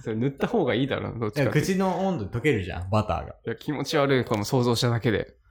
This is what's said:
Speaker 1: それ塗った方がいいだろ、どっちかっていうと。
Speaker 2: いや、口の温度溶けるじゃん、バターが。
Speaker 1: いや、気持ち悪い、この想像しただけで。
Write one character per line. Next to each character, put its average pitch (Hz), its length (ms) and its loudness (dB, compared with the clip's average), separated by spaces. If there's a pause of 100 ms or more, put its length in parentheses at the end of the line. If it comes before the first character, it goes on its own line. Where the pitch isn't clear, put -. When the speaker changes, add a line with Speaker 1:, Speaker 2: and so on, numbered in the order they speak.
Speaker 1:
そ 123 80 -6
れ 110 60 -2
塗 123 120 0
っ - 40 0
た - 140 -2
方 208 180 0
が 120 100 2
い 127 100 2
い - 20 0
だ 98 140 -2
ろ、 101 180 -6
ど 113 100 -2
っ - 20 -2
ち 143 120 -2
か 123 80 2
っ - 20 -2
て 151 60 2
い 147 40 4
う - 20 -4
と。 185 80 0
Speaker 2:
い 190 40 2
や、 - 0 -
口 - 0 -
の 185 300 0
温 185 120 0
度 104 80 -4
溶 117 140 -6
け 151 120 4
る 101 120 0
じ 90 80 -6
ゃ 90 120 -8
ん、 95 60 -8
バ 107 140 2
タ 85 100 -2
ー 73 120 -4
が。 - 60 -14
Speaker 1:
い - 120 -18
や、 117 120 -6
気 - 160 -6
持 139 120 -4
ち 160 120 -2
悪 139 240 4
い、 - 40 -2
こ 113 120 0
の 104 80 -2
想 127 180 2
像 120 140 4
し - 40 -2
た 123 100 2
だ 117 100 0
け 123 100 2
で。 - 260 -2 (140)